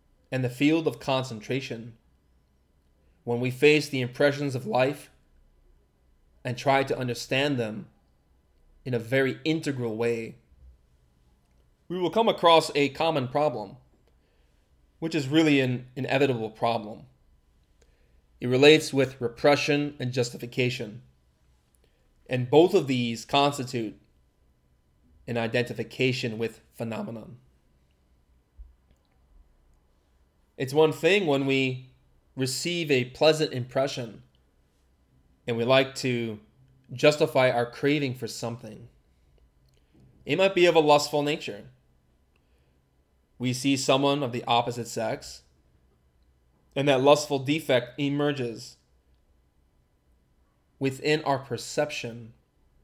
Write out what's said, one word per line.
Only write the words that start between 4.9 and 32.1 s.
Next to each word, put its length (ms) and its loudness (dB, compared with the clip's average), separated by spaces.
and 120 -6
try 280 2
to 120 -4
understand 640 -2
them 300 -6
in 100 -4
a 60 -2
very 440 0
integral 520 -2
way, 400 -4
we 100 -8
will 120 -2
come 180 2
across 480 6
a 140 2
common 360 -2
problem, 500 -4
which 140 -6
is 120 -2
really 340 4
an 260 -2
inevitable 540 0
problem. 560 -4
It 60 -6
relates 460 6
with 280 -2
repression 800 0
and 140 -6
justification, 880 -4
and 220 -2
both 220 6
of 140 2
these 380 -4
constitute 760 -2
an 100 -6
identification 1000 -2
with 220 -6
phenomenon. 640 -10
It's 160 -6
one 200 4
thing 340 2
when 180 0
we 460 -2